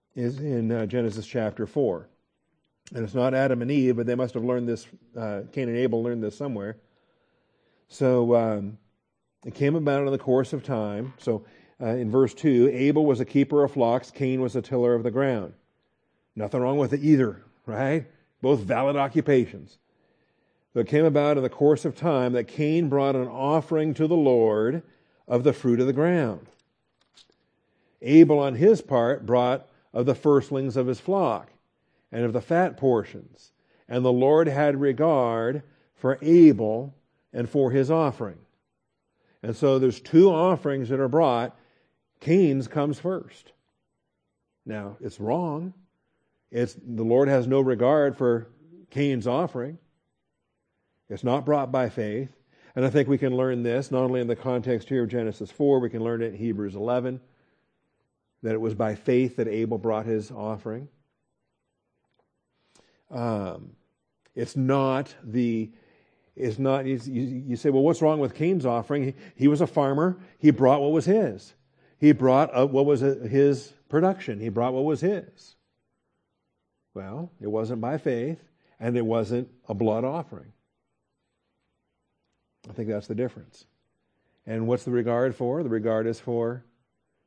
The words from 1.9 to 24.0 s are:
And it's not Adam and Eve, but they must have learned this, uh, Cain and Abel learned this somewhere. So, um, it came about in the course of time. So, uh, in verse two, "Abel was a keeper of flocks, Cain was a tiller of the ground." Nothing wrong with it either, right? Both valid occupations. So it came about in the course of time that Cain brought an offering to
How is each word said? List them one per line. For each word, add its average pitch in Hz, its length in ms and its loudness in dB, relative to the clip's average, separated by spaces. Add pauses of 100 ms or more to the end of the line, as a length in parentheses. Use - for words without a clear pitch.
And 117 100 -6
it's 98 80 -10
not 127 220 0
Adam 131 260 0
and 120 100 -4
Eve, 127 260 2
but 117 100 -4
they 123 80 -2
must 123 180 -4
have 117 120 -6
learned 123 220 -2
this, 117 200 -6 (300)
uh, 104 260 -8 (100)
Cain 131 160 -6
and 117 80 -4
Abel 117 260 0
learned 117 200 -4
this 107 140 -6
somewhere. 110 420 -8 (1080)
So, 123 460 2
um, 110 440 -2 (640)
it 117 100 -14
came 143 200 0
about 143 320 0
in 139 40 -2
the 135 60 0
course 131 380 0
of 131 100 -8
time. 110 540 -6
So, 110 260 -4 (340)
uh, 120 100 -6
in 120 220 -4
verse 131 220 4
two, 131 400 4
"Abel 143 320 2
was 131 160 2
a 127 60 -4
keeper 143 360 2
of 139 100 0
flocks, 123 380 0
Cain 131 300 -2
was 127 160 -4
a 113 60 -2
tiller 120 320 0
of 117 80 0
the 120 80 -2
ground." 117 420 -2 (840)
Nothing 107 280 -4
wrong 139 160 0
with 135 160 0
it 143 80 -4
either, 131 400 2 (240)
right? 135 400 -4 (340)
Both 131 200 2
valid 127 360 -2
occupations. 135 800 0 (960)
So 120 80 0
it 107 60 -2
came 151 180 2
about 147 320 2
in 135 60 0
the 127 80 -2
course 147 340 4
of 143 100 -4
time 131 380 0
that 120 160 -2
Cain 156 400 0
brought 139 280 0
an 127 120 -2
offering 151 640 -2
to 156 120 0